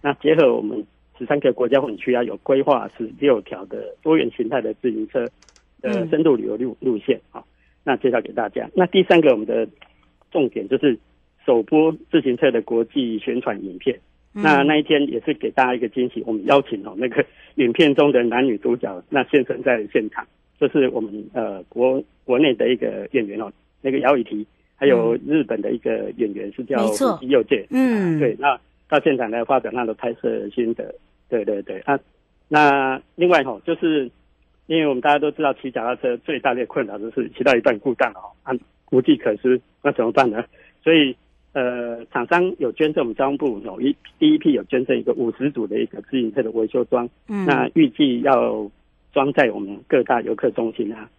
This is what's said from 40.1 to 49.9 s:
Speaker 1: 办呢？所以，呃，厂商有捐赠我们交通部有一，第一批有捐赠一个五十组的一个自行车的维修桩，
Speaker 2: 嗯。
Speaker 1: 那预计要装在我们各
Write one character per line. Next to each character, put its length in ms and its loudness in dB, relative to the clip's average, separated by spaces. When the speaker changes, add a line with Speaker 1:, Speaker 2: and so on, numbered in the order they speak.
Speaker 1:
办 180 4
呢？ 160 -4
所 100 4
以， 240 4
呃， 540 -6
厂 200 -4
商 320 2
有 140 -2
捐 200 0
赠 120 0
我 20 -2
们 80 -6
交 120 0
通 120 -2
部 260 -2
有 160 -10
一， 140 0
第 160 6
一 20 4
批 160 2
有 120 0
捐 200 -2
赠 140 0
一 40 -6
个 120 -2
五 180 -2
十 180 -4
组 160 -6
的 120 -4
一 80 -2
个 160 -14
自 180 -4
行 140 -4
车 80 -2
的 80 -4
维 160 -2
修 200 -2
桩， 220 -2
Speaker 2:
嗯。 180 -4
Speaker 1:
那 280 2
预 140 6
计 340 0
要 460 2
装 200 0
在 200 2
我 80 -8
们 260 -10
各 160 2